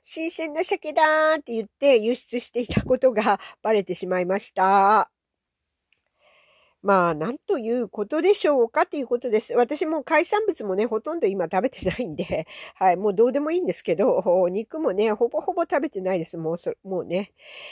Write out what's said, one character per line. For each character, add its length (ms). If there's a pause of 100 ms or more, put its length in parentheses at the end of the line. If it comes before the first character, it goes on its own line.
新 280
鮮 220
な 100
鮭 300
だ 100 (340)
ー 40
っ 20
て 120
言 120
っ 20
て 300
輸 160
出 240
し 120
て 100
い 80
た 160
こ 140
と 140
が 280 (220)
バ 100
レ 100
て 120
し 120
ま 140
い 60
ま 120
し 160
た。 560 (1700)
ま 260
あ、 60
な 180
ん 60
と 200
い 140
う 160
こ 180
と 160
で 120
し 140
ょ 160
う 60
か 160
と 100
い 60
う 60
こ 100
と 120
で 100
す。 140
私 300
も 200
海 200
産 220
物 180
も 120
ね、 100
ほ 140
と 120
ん 60
ど 80
今 240
食 120
べ 80
て 140
な 140
い 80
ん 80
で、 320 (160)
<laughs> 140
は 160
い、 40
も 120
う 60
ど 120
う 60
で 80
も 100
い 80
い 20
ん 60
で 60
す 100
け 140
ど、 520
肉 300
も 140
ね、 200
ほ 160
ぼ 120
ほ 140
ぼ 80
食 180
べ 100
て 100
な 140
い 40
で 60
す。 140
も 140
う 40
そ-、 160 (120)
も 160
う 40
ね。 280 (400)